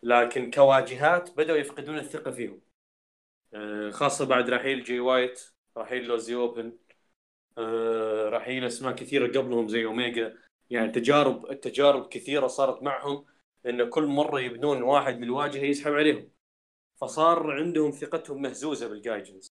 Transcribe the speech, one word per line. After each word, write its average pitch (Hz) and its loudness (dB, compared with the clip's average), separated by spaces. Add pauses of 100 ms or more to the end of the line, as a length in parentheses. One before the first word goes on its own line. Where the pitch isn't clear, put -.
لكن 120 4
كواجهات 139 4
بدأوا 156 2
يفقدون 147 -6
الثقة - -8
فيهم، 107 -10 (920)
آه، 107 -8
خاصة 135 -2
بعد 123 2
رحيل 127 -2
جي 123 -4
وايت، 127 0 (360)
رحيل 120 -6
لوزي 117 -4
أوبن، 117 -4 (840)
آه، 113 -2
رحيل 123 -4
أسماء 123 -4
كثيرة 123 0
قبلهم 120 0
زي 113 0
أوميجا. 117 -2 (320)
يعني 117 0
تجارب، 135 2
التجارب 135 4
كثيرة 135 -2
صارت 131 0
معهم، 143 -4 (400)
إن 123 0
كل 156 2
مرة 143 0
يبنون 127 -2
واحد 131 2
للواجهة 135 -2
يسحب 143 0
عليهم، 147 2 (720)
فصار 156 2
عندهم 156 0
ثقتهم 139 -8
مهزوزة 131 -6
بالجايجنز. 104 -8